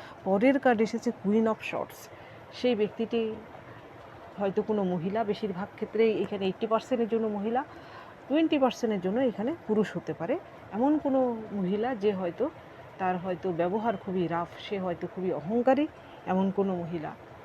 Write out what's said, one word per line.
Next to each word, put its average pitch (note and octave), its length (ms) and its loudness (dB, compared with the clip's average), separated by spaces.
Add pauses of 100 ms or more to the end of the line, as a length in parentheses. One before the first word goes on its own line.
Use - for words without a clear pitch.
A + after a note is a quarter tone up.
(240)
পরের A#3 360 4
কার্ড A#3+ 220 6
এসেছে A3+ 280 0 (120)
Queen A3 320 4
of - 60 -4 (100)
Swords। - 300 -6 (600)
সেই B3 160 4
ব্যক্তিটি A3 600 0 (1040)
হয়তো G3+ 300 2
কোনো G#3 140 2
মহিলা, F#3 400 0
বেশিরভাগ G3+ 520 -2
ক্ষেত্রেই A3 360 2 (120)
এখানে G3 220 -4
এইটটি F#3+ 220 0
পার্সেন্টের A3+ 460 2
জন্য A3+ 140 2
মহিলা, G#3+ 340 0 (680)
টোয়েন্টি D#4 360 4
পার্সেন্টের A3 420 2
জন্য F#3+ 120 2 (140)
এখানে A3+ 200 -2 (160)
পুরুষ G#3+ 200 4 (100)
হতে D#3+ 220 -6
পারে। A#3 200 -2 (380)
এমন C4 200 4
কোনো C4+ 220 2 (320)
মহিলা G#3 520 0
যে G#3+ 160 4
হয়তো, F3+ 260 -2 (540)
তার F#3 180 2
হয়তো F#3 340 -4
ব্যবহার G3 520 0
খুবই F#3 300 0
রাফ, E3+ 140 -2 (180)
সে G#3 140 -4
হয়তো F3+ 340 -4
খুবই F#3 260 -2
অহংকারী, A#3+ 460 4 (400)
এমন F#3 320 2
কোনো G3 180 2
মহিলা E3 360 -6 (320)